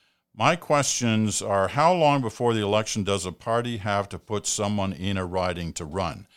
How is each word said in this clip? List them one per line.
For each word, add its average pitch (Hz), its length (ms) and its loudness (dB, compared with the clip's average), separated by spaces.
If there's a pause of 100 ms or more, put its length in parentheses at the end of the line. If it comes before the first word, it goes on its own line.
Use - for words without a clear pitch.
(360)
"My 139 220 2
questions 113 840 0
are, 98 260 2
how 143 240 4
long 147 300 4
before 117 320 0
the 110 80 0
election 104 420 0
does 95 220 0
a 90 60 -6
party 117 440 -2
have 101 320 -2
to 90 100 -10
put 104 280 -6
someone 101 480 -2
in 95 240 -4
a 92 80 -2
riding 87 480 -4
to 85 100 -10
run?" 85 420 -6 (100)